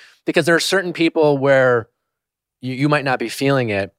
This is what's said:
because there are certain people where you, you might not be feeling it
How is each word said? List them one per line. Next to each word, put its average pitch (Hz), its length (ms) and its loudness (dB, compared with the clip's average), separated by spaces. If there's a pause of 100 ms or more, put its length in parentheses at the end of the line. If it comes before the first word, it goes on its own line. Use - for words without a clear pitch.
(260)
because 165 200 0
there 170 100 4
are 160 40 2
certain 180 320 -2
people 156 460 2
where 131 500 2 (720)
you, 127 140 -8
you 139 160 -2
might 147 160 0
not 127 140 -2
be 117 100 -6
feeling 135 400 -2
it 98 300 -4